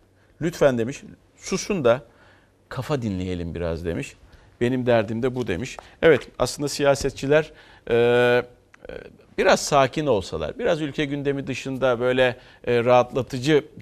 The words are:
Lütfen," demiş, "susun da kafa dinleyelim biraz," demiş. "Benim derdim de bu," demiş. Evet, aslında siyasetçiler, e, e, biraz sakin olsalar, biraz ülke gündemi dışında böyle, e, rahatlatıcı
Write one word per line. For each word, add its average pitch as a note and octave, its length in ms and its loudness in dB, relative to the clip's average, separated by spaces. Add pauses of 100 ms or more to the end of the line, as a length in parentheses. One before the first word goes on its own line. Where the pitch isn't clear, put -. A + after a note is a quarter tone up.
(400)
Lütfen," D3 380 2
demiş, A#2 240 -4 (340)
"susun F#3 480 -6
da A#2+ 180 4 (680)
kafa C3 340 -6
dinleyelim F#2 520 -4
biraz," E2+ 300 -6
demiş. F2+ 320 -6 (440)
"Benim B2 260 0
derdim A2+ 360 0
de B2 120 -2
bu," B2 120 -4
demiş. G2+ 300 -6 (260)
Evet, D#3 260 4 (100)
aslında C#3 300 -4
siyasetçiler, C#3 840 0 (380)
e, A#2 40 2
e, A#2+ 500 4 (920)
biraz A#3+ 220 4
sakin C#3+ 460 2
olsalar, G2+ 520 -2
biraz F#3+ 220 -2
ülke D3+ 240 -4
gündemi C#3 420 -4
dışında C3 540 -2
böyle, B2+ 360 2 (300)
e, A#2+ 180 0
rahatlatıcı B2+ 800 2 (180)